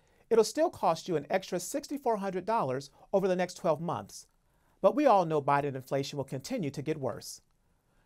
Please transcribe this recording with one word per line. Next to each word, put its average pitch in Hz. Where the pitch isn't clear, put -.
it'll 220
still 302
cost 170
you 180
an 147
extra 190
sixty-four 277
hundred 185
dollars 160
over 196
the 185
next 180
twelve 156
months. 123
But 196
we 294
all 202
know 156
Biden 143
inflation 139
will 135
continue 147
to -
get 156
worse. 117